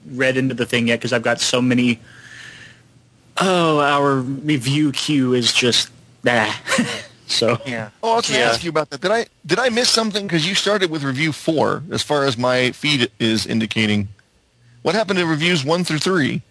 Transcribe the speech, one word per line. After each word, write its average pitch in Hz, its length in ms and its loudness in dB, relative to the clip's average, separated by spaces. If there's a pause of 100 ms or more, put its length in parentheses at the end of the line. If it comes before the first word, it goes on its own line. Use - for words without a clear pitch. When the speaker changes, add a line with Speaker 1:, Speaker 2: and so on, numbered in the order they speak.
(100)
Speaker 1:
read 131 260 0
into 131 200 2
the 120 100 -2
thing 117 220 0
yet 117 120 2
'cause 117 120 -4
I've 120 100 2
got 120 180 0
so 123 220 0
many. 123 380 2 (1400)
Oh, 170 420 2
our 143 380 2
review 139 760 0
queue 131 420 0
is 120 200 0
just, - 380 0 (360)
ah. 110 400 0
<laughs> - 220 0 (400)
So. 117 360 0
Speaker 2:
Yeah. 113 260 -8 (120)
Speaker 3:
Oh, 226 120 0
I - 20 2
was 233 100 0
gonna 135 140 0
Speaker 2:
Yeah. 117 100 2
Speaker 3:
ask 117 140 -2
you 170 60 -6
about 156 200 -2
that. 139 100 -10
Did 185 120 0
I, 226 140 0 (200)
did 175 140 0
I 262 80 2
miss 240 220 0
something? 214 360 0
'Cause 165 180 0
you 190 120 -2
started 196 340 0
with 156 140 -4
review 139 260 0
four, 131 600 0
as - 100 -2
far 143 220 0
as 135 120 0
my 127 360 2
feed 143 480 0
is 113 260 0
indicating. 107 600 0 (760)
What 170 140 0
happened 196 240 0
to 180 40 4
reviews 160 400 2
one 170 200 0
through 156 160 -2
three? 143 500 0